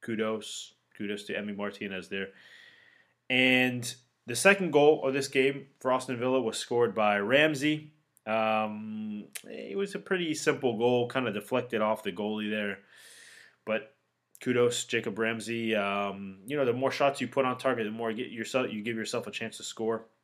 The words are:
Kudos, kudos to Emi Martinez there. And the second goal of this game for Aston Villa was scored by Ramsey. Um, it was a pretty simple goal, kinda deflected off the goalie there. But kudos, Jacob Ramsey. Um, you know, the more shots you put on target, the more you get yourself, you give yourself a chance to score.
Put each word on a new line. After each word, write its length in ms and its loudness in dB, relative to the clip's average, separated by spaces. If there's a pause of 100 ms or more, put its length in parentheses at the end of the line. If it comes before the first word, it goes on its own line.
Kudos, 720 -6 (240)
kudos 260 -6
to 80 -8
Emi 240 -6
Martinez 540 -8
there. 180 -6 (1000)
And 640 4 (320)
the 100 -6
second 340 6
goal 320 8
of 120 0
this 140 -2
game 400 2 (120)
for 100 0
Aston 280 0
Villa 240 2
was 160 -2
scored 360 2
by 260 4
Ramsey. 760 2 (320)
Um, 1000 -2 (160)
it 340 -10
was 160 -4
a 40 -6
pretty 360 -2
simple 420 2
goal, 320 4
kinda 240 -2
deflected 480 -2
off 220 0
the 100 -4
goalie 380 -4
there. 300 -4 (840)
But 300 -4 (480)
kudos, 420 2
Jacob 340 -2
Ramsey. 560 -2
Um, 680 -2
you 100 -8
know, 120 2
the 80 2
more 160 0
shots 320 2
you 60 -4
put 180 0
on 100 0
target, 300 0
the 40 -4
more 200 -4
you 80 -4
get 120 -6
yourself, 400 -2
you 120 -6
give 140 -4
yourself 300 -6
a 40 -10
chance 260 -8
to 60 -14
score. 420 -4 (200)